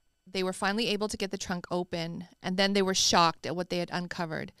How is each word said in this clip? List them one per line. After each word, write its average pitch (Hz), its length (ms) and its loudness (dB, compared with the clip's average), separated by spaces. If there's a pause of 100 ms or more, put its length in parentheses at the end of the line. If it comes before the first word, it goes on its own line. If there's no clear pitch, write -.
(280)
they 190 160 -2
were 185 100 -2
finally 202 340 0
able 208 200 0
to 220 100 -6
get 196 140 -4
the 202 60 -6
trunk 180 340 -4
open, 175 560 -4 (140)
and 180 160 -2
then 196 160 4
they 202 80 4
were 190 120 2
shocked 170 520 4
at 135 100 -4
what 175 140 -4
they 180 80 -2
had 175 140 -2
uncovered. 170 680 -6